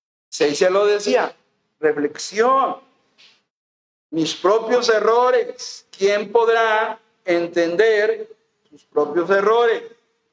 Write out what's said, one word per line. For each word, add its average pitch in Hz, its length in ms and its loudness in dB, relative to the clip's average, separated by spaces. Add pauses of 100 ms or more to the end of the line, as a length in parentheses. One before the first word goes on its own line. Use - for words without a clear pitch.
(280)
Se, 147 260 -2
se 185 140 2
lo 196 180 2
decía, 208 500 0 (420)
reflexión. 190 1000 -2 (1300)
Mis 156 240 -4
propios 226 540 0
errores. 226 1000 0 (100)
¿Quién 202 360 -2
podrá 226 680 0 (260)
entender 175 1040 0 (400)
sus - 160 -20
propios 147 440 -2
errores? 214 540 2 (500)